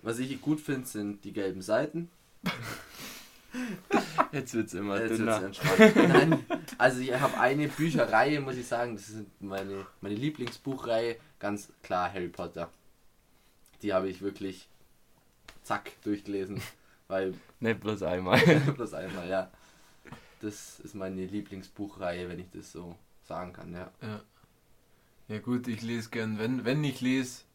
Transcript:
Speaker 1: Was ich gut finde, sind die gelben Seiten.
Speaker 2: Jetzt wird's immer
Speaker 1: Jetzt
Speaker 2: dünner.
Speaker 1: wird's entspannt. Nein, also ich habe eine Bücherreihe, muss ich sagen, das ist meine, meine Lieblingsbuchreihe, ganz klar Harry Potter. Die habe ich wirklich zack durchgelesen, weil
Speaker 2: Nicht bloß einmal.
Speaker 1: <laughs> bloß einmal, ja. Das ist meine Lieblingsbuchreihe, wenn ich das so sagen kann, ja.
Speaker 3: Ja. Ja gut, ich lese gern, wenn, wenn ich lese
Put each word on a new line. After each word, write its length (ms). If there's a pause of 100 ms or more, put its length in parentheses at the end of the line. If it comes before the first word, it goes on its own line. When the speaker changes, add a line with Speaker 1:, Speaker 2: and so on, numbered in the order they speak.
Speaker 1:
Was 180
ich 220
gut 200
finde, 260
sind 380
die 80
gelben 280
Seiten. 460 (2250)
Speaker 2:
Jetzt 220
wird's 200
immer 280
Speaker 1:
Jetzt 180
Speaker 2:
dünner. 220
Speaker 1:
wird's 180
entspannt. 360 (120)
Nein, 380 (320)
also 240
ich 120
habe 260
eine 280
Bücherreihe, 720
muss 160
ich 120
sagen, 280
das 140
ist 160 (160)
meine, 440 (140)
meine 160
Lieblingsbuchreihe, 1000 (220)
ganz 280 (160)
klar 300
Harry 160
Potter. 400 (1120)
Die 100
habe 160
ich 140
wirklich 480 (920)
zack 280 (120)
durchgelesen, 580 (460)
weil 260 (260)
Speaker 2:
Nicht 220
bloß 220
einmal. 360
Speaker 1:
<laughs> 380
bloß 160
einmal, 340
ja. 220 (920)
Das 380
ist 160
meine 300
Lieblingsbuchreihe, 1040
wenn 100
ich 140
das 180
so 240 (320)
sagen 240
kann, 220
ja. 180 (100)
Speaker 3:
Ja. 200 (1040)
Ja 120
gut, 280
ich 140
lese 280
gern, 300
wenn, 260
wenn 180
ich 180
lese 400 (140)